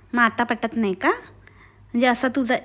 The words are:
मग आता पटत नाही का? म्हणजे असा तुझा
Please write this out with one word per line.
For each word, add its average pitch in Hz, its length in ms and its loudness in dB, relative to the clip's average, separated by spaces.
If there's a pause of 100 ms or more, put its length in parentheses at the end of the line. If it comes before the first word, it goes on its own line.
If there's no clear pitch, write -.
(120)
मग 240 100 2
आता 226 220 2
पटत 226 320 -4
नाही 202 180 0
का? 269 140 -2
म्हणजे - 1000 -4
असा 254 220 2
तुझा 247 360 0